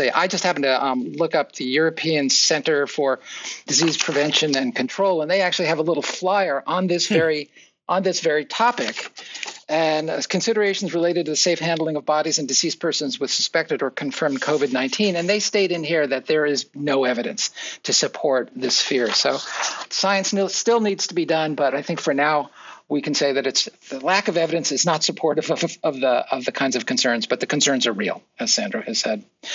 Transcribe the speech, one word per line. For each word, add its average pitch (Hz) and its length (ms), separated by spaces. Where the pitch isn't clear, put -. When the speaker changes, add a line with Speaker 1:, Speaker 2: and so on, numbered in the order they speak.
Speaker 1:
A. 117 100
I 180 120
just 185 160
happened 151 220
to, 131 180
um, 131 300
look 160 200
up 147 160
the - 140
European 156 640
Center 147 560
for 135 320
Disease 160 300
Prevention 147 600
and 131 160
Control, 170 480
and 151 80
they 190 120
actually 180 260
have 156 140
a - 20
little 156 220
flyer 185 600
on 180 220
this 175 220
Speaker 2:
Hmm. 214 60
Speaker 1:
very, 160 360
on 185 140
this 180 180
very 151 240
topic. 233 680
And, 156 420
uh, 165 180
considerations 196 640
related 170 320
to 156 60
the 147 40
safe 170 220
handling 160 380
of 147 80
bodies 151 340
and 151 80
deceased 135 320
persons 143 400
with 135 140
suspected 160 500
or 135 80
confirmed 139 500
covid 143 320
nineteen. 135 440
And 170 120
they 208 120
state 196 320
in 170 100
here 151 240
that 131 200
there 156 200
is 143 260
no 143 320
evidence 120 460
to - 100
support 135 640
this 127 260
fear. 120 320
So 135 260
science 196 420
n-, 196 160
still 233 320
needs 202 280
to 180 60
be 165 100
done, 156 320
but 135 180
I 143 80
think 165 180
for 151 140
now 147 360
we 147 140
can 147 120
say 139 180
that 131 140
it's, - 180
the 135 100
lack 185 300
of 170 80
evidence 165 340
is 151 160
not 160 160
supportive - 480
of, 160 140
of 139 180
the, 127 300
of 131 140
the - 80
kinds 131 240
of 113 100
concerns, 120 400
but 127 140
the - 60
concerns 135 420
are 113 40
real, 98 300
as 117 140
Sandra 107 300
has - 180
said. - 240